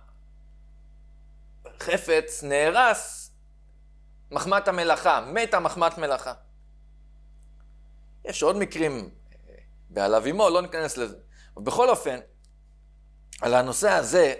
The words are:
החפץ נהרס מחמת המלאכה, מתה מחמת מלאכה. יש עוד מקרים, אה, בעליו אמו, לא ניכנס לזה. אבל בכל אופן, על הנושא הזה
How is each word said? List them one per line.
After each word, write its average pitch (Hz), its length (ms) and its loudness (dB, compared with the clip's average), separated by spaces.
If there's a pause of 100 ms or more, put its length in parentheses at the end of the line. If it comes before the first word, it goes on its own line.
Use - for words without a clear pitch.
(1700)
החפץ 160 720 -2
נהרס 165 880 0 (1000)
מחמת 190 360 0
המלאכה, 170 540 2
מתה 190 380 -2
מחמת 165 380 -2
מלאכה. 139 360 -6 (1900)
יש - 180 -6
עוד 151 120 2
מקרים, 147 540 -4 (400)
אה, - 40 -20 (360)
בעליו 104 420 2
אמו, 202 180 4
לא 175 120 2
ניכנס 165 360 -6
לזה. 110 200 -6 (380)
אבל 101 80 -16
בכל 214 260 2
אופן, 139 300 0 (1200)
על 120 120 0
הנושא 127 360 2
הזה 151 500 4